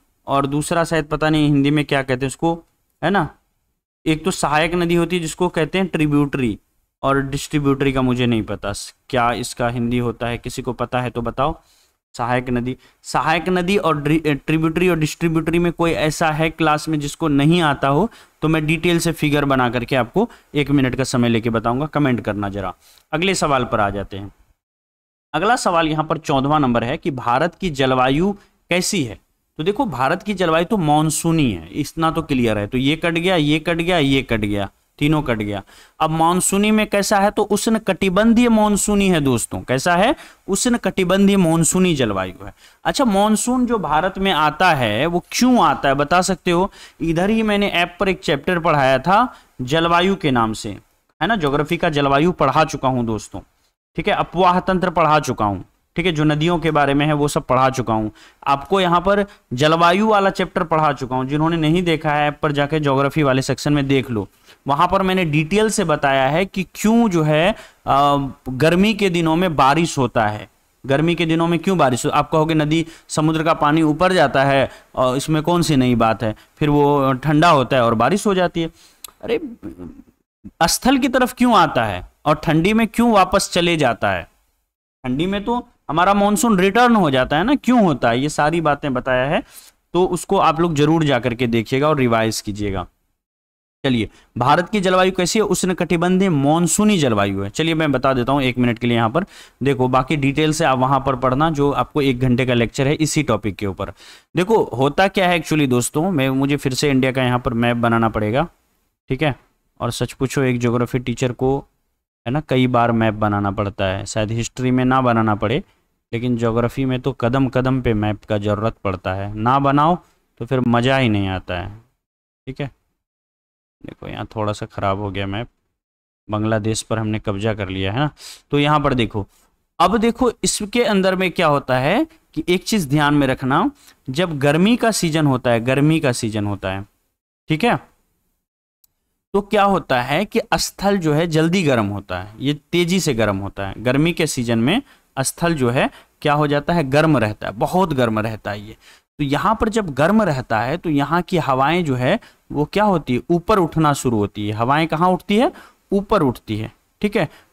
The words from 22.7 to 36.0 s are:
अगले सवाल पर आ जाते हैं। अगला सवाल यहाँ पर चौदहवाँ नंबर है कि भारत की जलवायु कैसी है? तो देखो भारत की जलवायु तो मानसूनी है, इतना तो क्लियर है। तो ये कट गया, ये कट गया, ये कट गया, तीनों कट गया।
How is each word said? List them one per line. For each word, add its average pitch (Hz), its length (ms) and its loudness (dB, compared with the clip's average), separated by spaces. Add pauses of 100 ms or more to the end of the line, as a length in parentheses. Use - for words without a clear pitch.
अगले 175 220 -2
सवाल 143 300 0
पर 107 160 -2
आ 101 100 2
जाते 98 260 -8
हैं। 98 160 -14 (1000)
अगला 202 220 0
सवाल 170 320 0
यहाँ 156 160 -2
पर 156 140 -2
चौदहवाँ 147 420 0
नंबर 120 240 2
है 131 120 -4
कि 170 140 -6
भारत 131 440 0
की 185 160 -6
जलवायु 135 640 0 (380)
कैसी 175 340 -2
है? 104 140 -12 (400)
तो 156 60 -4
देखो 208 220 0
भारत 143 360 -2
की 214 120 -4
जलवायु 170 300 0
तो 214 120 -2
मानसूनी 156 760 2
है, 82 160 -8
इतना 160 420 -4
तो 160 120 -4
क्लियर 120 360 0
है। 101 80 -4
तो 123 120 -4
ये 139 180 0
कट 165 180 -2
गया, 175 220 0
ये 151 220 2
कट 165 180 -4
गया, 170 220 0
ये 139 240 2
कट 113 180 -2
गया, 101 280 -4 (300)
तीनों 151 240 0
कट 123 160 -2
गया। 104 240 -6 (380)